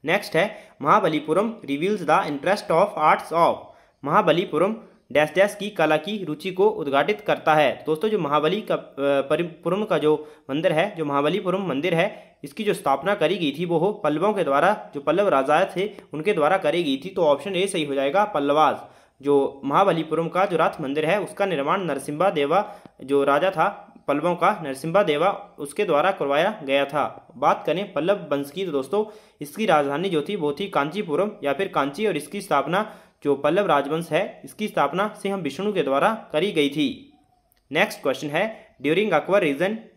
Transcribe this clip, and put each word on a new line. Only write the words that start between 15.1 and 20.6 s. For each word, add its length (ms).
राजा 360
थे 140
उनके 180
द्वारा 240
करी 260
गई 140
थी। 120
तो 160
ऑप्शन 320
ए 100
सही 180
हो 100
जाएगा 300
पल्लवाज। 520
जो 420
महाबलीपुरम 640
का 160
जो 120
राथ 240